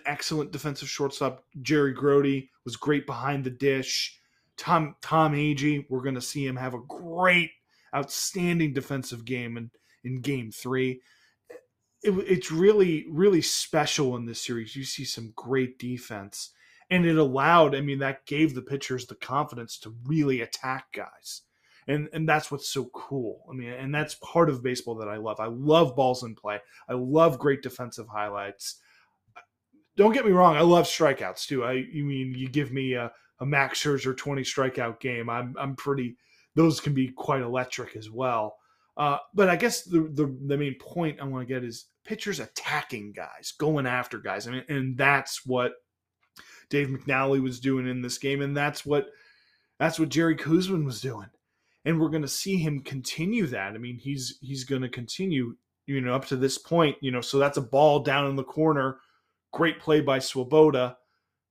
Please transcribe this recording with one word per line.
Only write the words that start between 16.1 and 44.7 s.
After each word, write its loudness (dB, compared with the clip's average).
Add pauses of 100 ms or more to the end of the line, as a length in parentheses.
And 4
it 4
allowed, 6
I -2
mean, -2
that -4
gave 2
the -6
pitchers -6
the -18
confidence -6
to -16 (120)
really 2
attack -6
guys. -14 (440)
And, -2
and -2
that's 2
what's -8
so -4
cool. -8
I -14
mean, -10
and -8
that's -2
part 4
of -2
baseball -4
that -8
I -6
love. -6
I -4
love 4
balls 2
in -10
play. -8 (260)
I -4
love 4
great 2
defensive -12
highlights. -8 (1200)
Don't 8
get 2
me 6
wrong, 8
I 4
love 8
strikeouts 0
too. -2
I, -2
you -4
mean, -4
you -8
give -2
me -2
a, -4 (300)
a -4
Max 0
Scherzer 0
twenty -4
strikeout -4
game, -4
I'm, -6
I'm -6
pretty, -4 (400)
those 6
can -2
be 2
quite -4
electric -6
as -14
well. -2 (360)
Uh, 0 (160)
but 6
I 4
guess 0
the, 0
the, 0 (120)
the 0
main -4
point -4
I -8
wanna -6
get -6
is -12 (180)
pitchers -6
attacking -8
guys, -14
going 0
after -4
guys. -6
I -8
mean, -8
and -2